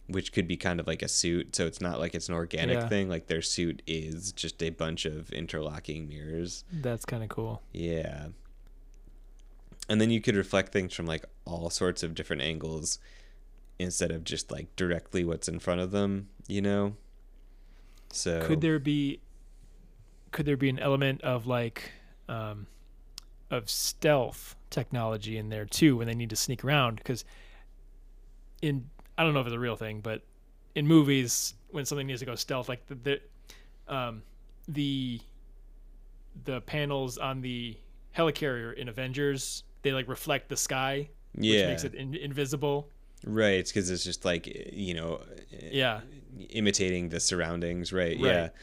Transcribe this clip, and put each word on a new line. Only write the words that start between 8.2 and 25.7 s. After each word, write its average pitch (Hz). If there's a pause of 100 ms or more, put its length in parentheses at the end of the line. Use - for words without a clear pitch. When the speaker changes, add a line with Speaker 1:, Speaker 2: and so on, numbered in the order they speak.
Speaker 1:
And 107
then 113
you 113
could 110
reflect 95
things 92
from, 85
like, 80 (200)
all 85
sorts 90
of 80
different 78
angles 80 (800)
instead 90
of 80
just, -
like, 78
directly 90
what's 82
in 82
front 90
of 92
them, 98 (200)
you 98
know? 101 (1160)
So -
Speaker 2:
Could 160
there 156
be, 143 (1120)
could 151
there 143
be 135
an 131
element 139
of, 127
like, 120 (380)
um, 107 (840)
of 120
stealth - (160)
technology 110
in 107
there 107
too 139